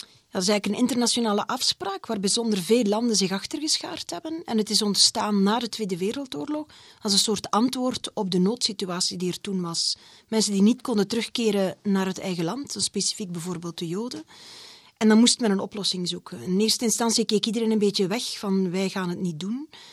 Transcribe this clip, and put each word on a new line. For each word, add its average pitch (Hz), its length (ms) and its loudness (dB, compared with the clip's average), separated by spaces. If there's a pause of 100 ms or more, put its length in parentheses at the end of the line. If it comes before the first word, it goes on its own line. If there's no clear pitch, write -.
(300)
Dat 190 120 -2
is 180 80 0
eigenlijk 208 160 0
een 220 220 2
internationale 226 580 0
afspraak 370 600 -4
waar 220 140 -4
bijzonder 208 380 0
veel 214 260 4
landen 214 320 2
zich 190 140 2
achter 196 300 -6
geschaard - 500 -4
hebben. 330 340 -8
En 220 140 0
het 214 120 0
is 208 120 2
ontstaan 208 600 2
na 208 160 4
de 233 100 -4
Tweede 196 280 -4
Wereldoorlog 285 720 -4 (360)
als 208 100 0
een 196 60 4
soort - 320 0
antwoord 254 640 0
op 208 160 -4
de 180 80 2
noodsituatie 185 800 -2
die 180 140 -4
er 170 100 -6
toen 190 200 -4
was. 170 360 -4 (320)
Mensen 208 240 2
die 196 100 4
niet 240 200 6
konden 208 260 0
terugkeren 208 720 0
naar 196 240 2
het 185 120 -4
eigen 180 260 -4
land, 254 340 -6
specifiek 190 540 -4
bijvoorbeeld 170 460 -8
de 180 100 -6
Joden. 240 360 -6 (720)
En 220 120 4
dan 220 100 10
moest 233 220 6
men 226 100 2
een 196 100 2
oplossing 190 480 -4
zoeken. 175 340 -10
In 185 180 2
eerste 220 240 2
instantie 226 400 2
keek 208 220 2
iedereen 220 240 0
een 220 80 4
beetje 202 280 2
weg 214 320 -4
van: 190 320 0
"Wij 190 180 0
gaan 185 200 -4
het 175 120 -4
niet 170 200 -4
doen." 240 280 -6 (240)